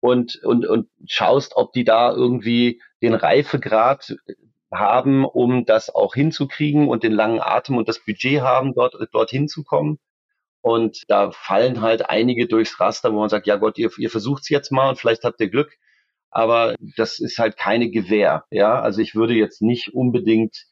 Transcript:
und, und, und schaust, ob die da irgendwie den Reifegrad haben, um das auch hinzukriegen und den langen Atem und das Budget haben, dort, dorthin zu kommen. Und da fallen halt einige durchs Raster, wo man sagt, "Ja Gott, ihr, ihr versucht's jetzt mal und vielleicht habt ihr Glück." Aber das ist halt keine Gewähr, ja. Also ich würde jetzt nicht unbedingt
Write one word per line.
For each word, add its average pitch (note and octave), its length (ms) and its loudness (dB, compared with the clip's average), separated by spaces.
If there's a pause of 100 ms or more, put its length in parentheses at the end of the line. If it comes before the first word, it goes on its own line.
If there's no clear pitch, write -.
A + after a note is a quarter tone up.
und, B2 440 0
und, A#2+ 220 2
und A2 220 -2 (200)
schaust, B2 480 0
ob - 160 -2
die B2 120 -2
da A#2 280 4
irgendwie A#2+ 680 0 (220)
den A#2 120 2
Reifegrad A#2 1000 0 (580)
haben, B2+ 520 2
um B2 400 0
das - 280 0
auch - 220 0
hinzukriegen D3 760 0
und A#2+ 140 -2
den A2 100 2
langen A2 280 0
Atem A#2+ 360 -2
und A#2 120 -2
das A2+ 160 -6
Budget C3 380 -2
haben, C3 320 0
dort, B2 200 0 (180)
dorthin B2 360 0
zu D3 160 -10
kommen. D3+ 340 -2 (640)
Und A2+ 460 0
da G2+ 220 2
fallen A2+ 500 -2
halt A2+ 300 0
einige A#2 380 0
durchs A2 320 0
Raster, G#2+ 320 0
wo G#2+ 80 -2
man G#2+ 80 0
sagt, G#2 180 -2
"Ja G#2 100 2
Gott, G#2+ 220 -2
ihr, A2+ 200 0
ihr A2+ 120 -4
versucht's A#2 380 -6
jetzt C#3+ 240 -2
mal C3+ 180 2
und B2+ 80 -6
vielleicht A2+ 260 -2
habt A#2 160 -4
ihr G#2+ 100 0
Glück." C3+ 220 -2 (580)
Aber A#2 440 0 (220)
das - 240 -4
ist A#2+ 180 -8
halt A2+ 180 0
keine A#2 340 -2
Gewähr, F#2+ 600 0
ja. G#2+ 300 2
Also A2 200 -2
ich G#2+ 140 -4
würde A2+ 200 2
jetzt G#2+ 280 0
nicht A#2+ 320 -2
unbedingt A2+ 760 0